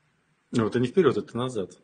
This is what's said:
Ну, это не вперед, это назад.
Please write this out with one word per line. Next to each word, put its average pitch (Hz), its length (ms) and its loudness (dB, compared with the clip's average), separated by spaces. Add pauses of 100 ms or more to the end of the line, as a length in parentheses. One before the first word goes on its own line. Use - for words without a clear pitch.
(520)
Ну, 113 140 2
это 120 140 0
не 127 80 0
вперед, 135 280 2
это - 200 -8
назад. 120 480 -6